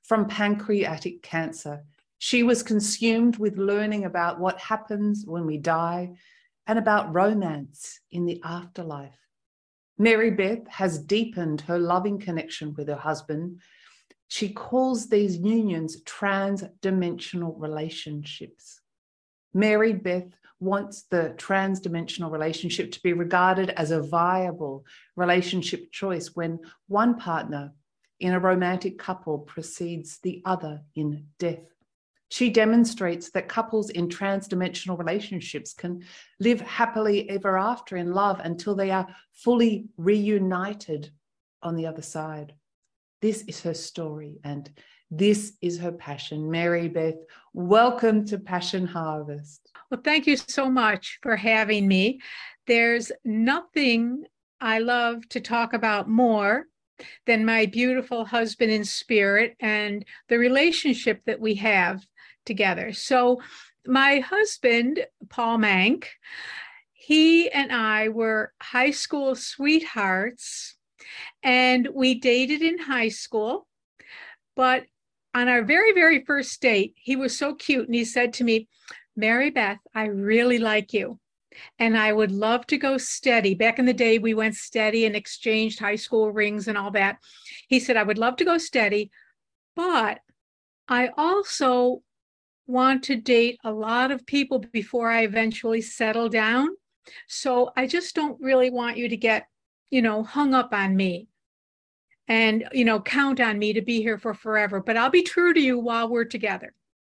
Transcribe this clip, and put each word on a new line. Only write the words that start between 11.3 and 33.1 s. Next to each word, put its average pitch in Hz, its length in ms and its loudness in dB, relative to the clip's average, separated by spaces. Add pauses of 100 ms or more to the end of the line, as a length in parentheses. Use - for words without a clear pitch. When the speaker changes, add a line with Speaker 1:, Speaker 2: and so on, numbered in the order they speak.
Speaker 1:
her 175 160 -2
loving 185 400 0
connection 160 560 -8
with 147 140 -10
her 147 60 -4
husband. 156 680 -8 (640)
She 202 220 -6
calls 247 580 -2
these 202 300 2
unions 185 640 -2
trans-dimensional 190 1500 -4
relationships. 151 1300 -12 (720)
Mary 214 400 4
Beth 180 340 -4 (320)
wants 202 440 -6
the 165 340 -2
trans-dimensional 185 920 -4
relationship 160 600 -6
to - 100 -18
be 175 120 0
regarded 180 560 2
as 160 220 -2
a 160 100 0
viable 170 840 -2 (320)
relationship 180 760 -2
choice 180 460 -8
when 165 220 -6 (280)
one 226 300 2
partner 151 560 -8 (480)
in 180 140 0
a 185 60 2
romantic 185 580 0
couple 165 400 -6
precedes 165 800 -12
the - 260 -8
other 165 380 -4 (120)
in 151 300 -6 (140)
death. 165 260 -6 (680)
She 247 180 0
demonstrates 220 840 2